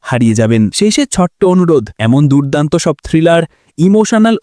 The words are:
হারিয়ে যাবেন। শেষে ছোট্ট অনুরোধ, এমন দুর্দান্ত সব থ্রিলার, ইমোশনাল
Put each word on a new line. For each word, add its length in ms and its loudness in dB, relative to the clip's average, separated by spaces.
হারিয়ে 320 -2
যাবেন। 400 0
শেষে 320 -2
ছোট্ট 400 -4
অনুরোধ, 440 2
এমন 280 2
দুর্দান্ত 480 -2
সব 180 -2
থ্রিলার, 400 0
ইমোশনাল 640 2